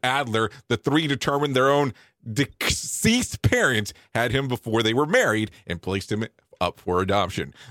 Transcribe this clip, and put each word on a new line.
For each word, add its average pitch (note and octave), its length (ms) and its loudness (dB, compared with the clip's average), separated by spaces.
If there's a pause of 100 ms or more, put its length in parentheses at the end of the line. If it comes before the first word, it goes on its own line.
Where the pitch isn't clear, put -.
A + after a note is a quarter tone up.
Adler, A#2+ 480 0 (180)
the A#2 100 0
three D#3 280 0
determined C#3+ 500 -2
their C3 140 4
own C#3+ 240 2 (340)
deceased - 1160 -2
parents C3+ 500 2 (220)
had A#2 160 0
him C3+ 160 -2
before A#2 340 0
they A2 140 2
were D3 100 2
married A2+ 460 2 (160)
and E2+ 120 -6
placed G2 320 -4
him G#2+ 140 -4 (340)
up F2 200 -2
for F2+ 220 0
adoption. F#2 520 -2 (180)